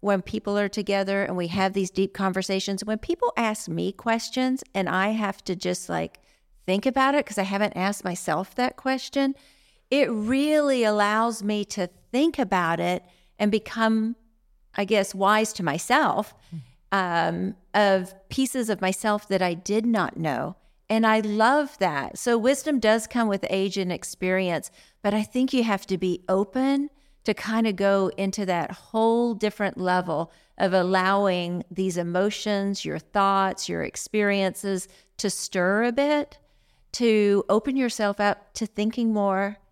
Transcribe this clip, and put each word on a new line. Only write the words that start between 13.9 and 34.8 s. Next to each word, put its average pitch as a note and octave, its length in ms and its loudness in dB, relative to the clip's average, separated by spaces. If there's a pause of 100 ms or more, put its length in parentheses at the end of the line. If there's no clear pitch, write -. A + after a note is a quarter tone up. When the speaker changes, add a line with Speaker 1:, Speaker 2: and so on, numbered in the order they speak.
Speaker 1:
I G3+ 100 -2
guess, G3+ 300 0
wise G#3+ 400 2
to - 80 -8
myself, G3 720 0 (200)
Speaker 2:
Mm. D#3+ 60 -10 (320)
Speaker 1:
um, F3+ 640 0 (180)
of G3 400 2 (140)
pieces B3+ 400 -2
of G3+ 120 0
myself G#3 480 -2
that F#3+ 140 2
I F3+ 120 0
did G#3 320 -2
not G#3+ 300 0
know. D3+ 400 -4 (320)
And A3 180 2
I A3 140 4
love A3 580 2
that. D3 380 -2
So A#3+ 220 0
wisdom C4+ 400 2
does A3 280 2
come A#3+ 220 0
with G3 220 -2
age F#3+ 260 0
and F#3 160 -2
experience, F#3 800 -2 (320)
but G#3 120 2
I G#3+ 100 0
think B3+ 280 0
you B3 120 2
have G#3 220 -2
to F#3+ 120 -2
be F3+ 300 -2
open C4 600 0 (340)
to G#3+ 100 0
kinda A3 380 0
go G3 440 2
into F#3+ 300 -4
that F3 240 -2
whole A3+ 640 0
different G3+ 440 -4
level F3+ 520 0 (280)
of F#3+ 140 2
allowing F#3 1000 2
these F#3 240 -2
emotions, G3 880 -2
your D#3 160 -6
thoughts, G3 680 0
your E3+ 140 -4
experiences G3 1040 -2 (300)